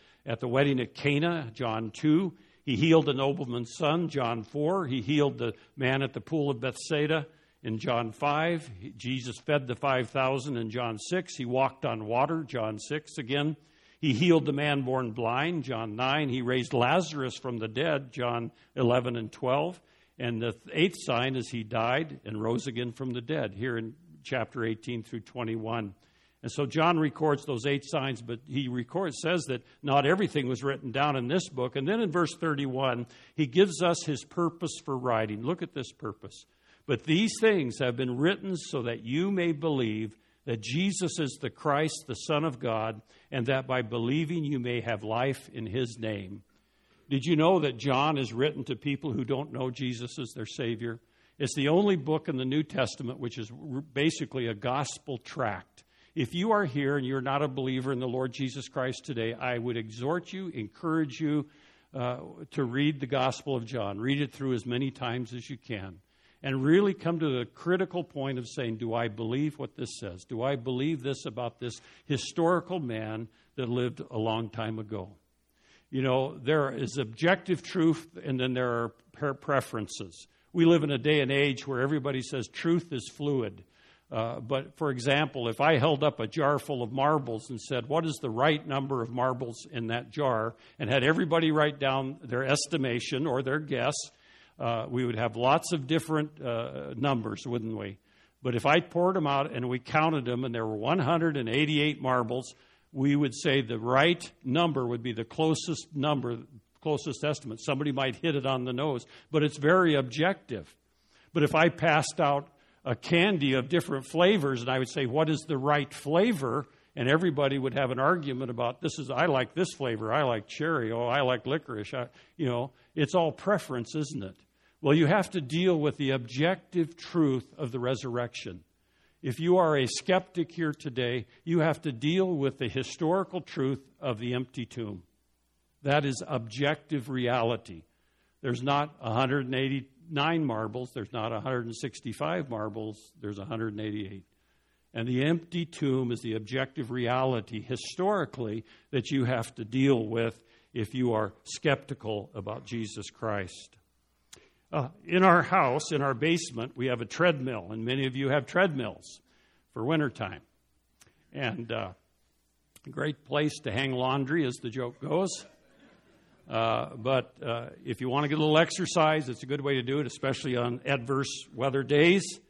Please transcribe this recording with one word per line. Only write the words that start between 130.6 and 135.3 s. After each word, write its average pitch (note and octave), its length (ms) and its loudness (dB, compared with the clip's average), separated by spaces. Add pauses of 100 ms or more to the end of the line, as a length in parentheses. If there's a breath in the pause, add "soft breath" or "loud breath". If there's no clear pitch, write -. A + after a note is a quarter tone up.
today, B2 540 -4 (180 soft breath)
you E3+ 140 2
have D#3 240 2
to D3+ 100 -4
deal E3+ 400 2
with C#3 260 0
the B2+ 100 -2
historical E3+ 720 -2
truth C3+ 440 -2 (160)
of B2 180 -2
the A#2+ 160 -4
empty B2+ 300 -4
tomb. G#2 380 -8 (800)